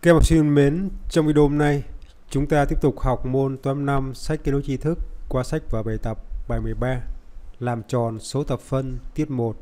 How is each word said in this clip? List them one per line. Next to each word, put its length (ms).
Các 60
em 60
học 100
sinh 300
mến, 340
trong 180
video 160
hôm 140
nay, 260
chúng 180
ta 180
tiếp 160
tục 180
học 260
môn 320
toán 280
năm 280
sách 300
kết 80
nối 120
tri 140
thức 220
qua 140
sách 180
và 120
bài 140
tập 200
bài 120
mười 140
ba, 280
làm 240
tròn 360
số 240
thập 160
phân 380
tiết 180
một. 300